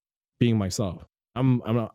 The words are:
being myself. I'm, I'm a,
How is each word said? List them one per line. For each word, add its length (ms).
being 180
myself. 480
I'm, 300
I'm 140
a, 160